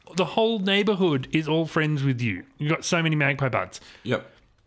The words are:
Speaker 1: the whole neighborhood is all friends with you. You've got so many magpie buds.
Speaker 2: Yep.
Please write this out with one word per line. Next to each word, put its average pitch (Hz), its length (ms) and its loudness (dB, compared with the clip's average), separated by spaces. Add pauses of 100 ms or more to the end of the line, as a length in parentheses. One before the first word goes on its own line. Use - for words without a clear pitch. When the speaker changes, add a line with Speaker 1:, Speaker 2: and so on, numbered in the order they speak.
(160)
Speaker 1:
the 180 80 2
whole 226 360 0
neighborhood 190 720 2
is 156 160 0
all 160 180 2
friends 151 380 0
with 131 160 0
you. 101 240 -4 (140)
You've 151 120 -2
got 160 140 -2
so 170 180 0
many 160 140 2
magpie 143 320 0
buds. 101 320 -4 (240)
Speaker 2:
Yep. - 260 -4 (360)